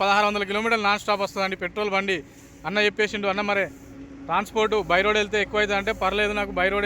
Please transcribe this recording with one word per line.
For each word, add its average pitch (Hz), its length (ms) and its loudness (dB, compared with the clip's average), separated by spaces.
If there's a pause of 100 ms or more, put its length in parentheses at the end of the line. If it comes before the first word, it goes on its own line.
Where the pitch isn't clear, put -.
పదహారు 202 280 4
వందల 208 200 -2
కిలోమీటర్లు 214 380 0
నాన్ 208 160 2
స్టాప్ 202 220 0
వస్తుందండి. 190 380 -4
పెట్రోల్ 202 320 -4
బండి 190 220 0 (500)
అన్న 190 100 -2 (100)
చెప్పేసిండు, 208 460 -2
"అన్న, 202 160 -2
మరే 196 160 2 (640)
ట్రాన్స్‌పోర్ట్ 208 480 0 (140)
by 175 160 6
road 214 160 4
వెళ్తే 208 220 -2
ఎక్కువ 202 180 -2
అవుతుంది" 202 200 0
అంటే, 208 100 -2 (100)
"పర్లేదు, 208 380 0
నాకు 202 180 -4
by 180 160 2
road 202 120 0